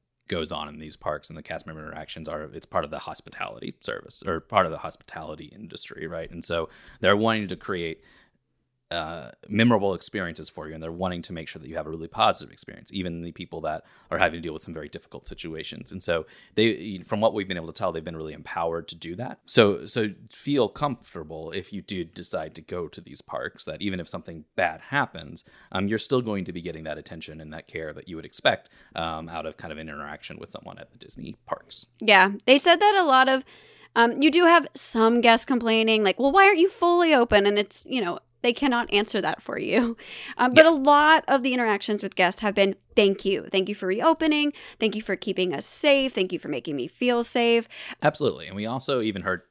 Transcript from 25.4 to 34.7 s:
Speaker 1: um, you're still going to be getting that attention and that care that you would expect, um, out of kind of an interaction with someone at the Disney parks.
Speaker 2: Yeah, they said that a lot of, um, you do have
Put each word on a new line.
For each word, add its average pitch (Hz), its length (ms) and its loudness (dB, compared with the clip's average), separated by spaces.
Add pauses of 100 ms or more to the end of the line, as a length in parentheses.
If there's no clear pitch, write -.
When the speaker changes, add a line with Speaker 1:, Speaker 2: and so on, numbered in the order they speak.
Speaker 1:
um, 95 160 0
you're 110 100 0
still 127 240 2
going 104 220 -4
to 87 80 -10
be 85 80 -8
getting 80 240 -10
that 76 140 -8
attention 78 420 -14
and 78 120 -16
that 80 140 -14
care 80 280 -8
that - 140 -18
you 87 60 -12
would 78 120 -12
expect, - 420 -2 (260)
um, 82 340 -6
out 80 180 -8
of 76 100 -12
kind 82 160 -14
of 76 60 -12
an 78 100 -12
interaction 73 500 -14
with - 120 -16
someone - 280 -16
at - 140 -20
the - 60 -20
Disney - 360 -16 (120)
parks. - 400 -10 (140)
Speaker 2:
Yeah, 202 320 6 (120)
they 269 140 8
said 339 180 6
that 415 200 4
a 370 80 4
lot 262 240 6
of, 262 160 0 (520)
um, 233 260 4
you 302 80 8
do 349 140 4
have 330 300 8